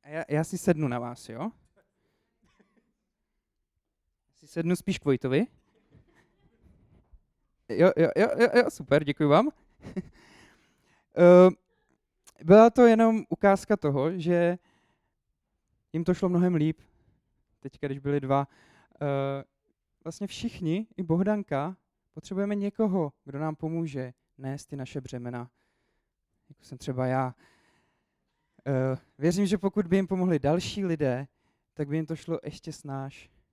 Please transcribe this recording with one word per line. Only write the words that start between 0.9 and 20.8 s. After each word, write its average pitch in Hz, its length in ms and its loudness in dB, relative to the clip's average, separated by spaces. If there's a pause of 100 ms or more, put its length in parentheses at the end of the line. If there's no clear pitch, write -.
vás, 120 300 -14
jo? 139 220 -10 (2750)
Si - 120 -20
sednu 170 280 -2
spíš - 240 -4
k - 60 -10
Vojtovi. 139 420 0 (2250)
Jo, 165 280 4
jo, 165 200 2
jo, 208 100 2 (120)
jo, 233 160 4
jo, 240 140 4
super, 147 340 0
děkuji 143 260 -2
vám. 196 200 4 (300)
<laughs> - 240 -12 (1120)
Eh, 180 320 10 (920)
byla 208 260 10
to 247 160 6
jenom 226 440 4
ukázka 196 480 0
toho, 147 420 -2
že 175 380 0 (1400)
jim 165 100 -6
to 180 100 0
šlo 180 160 -2
mnohem 180 260 2
líp, 156 260 -2 (800)
teďka, - 280 -12
když 135 120 -8
byli 143 200 -2
dva. 139 280 -2 (540)
Eh, 139 420 -4 (600)
vlastně 180 240 -12
všichni, 196 600 -6 (100)